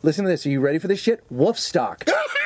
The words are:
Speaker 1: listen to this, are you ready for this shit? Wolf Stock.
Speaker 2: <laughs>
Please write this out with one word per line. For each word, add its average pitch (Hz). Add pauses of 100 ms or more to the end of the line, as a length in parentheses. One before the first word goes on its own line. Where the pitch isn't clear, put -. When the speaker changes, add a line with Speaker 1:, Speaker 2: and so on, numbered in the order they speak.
Speaker 1:
listen 160
to 190
this, 165
are 147
you 139
ready 143
for 180
this 196
shit? 226
Wolf 156
Stock. 110
Speaker 2:
<laughs> 359 (300)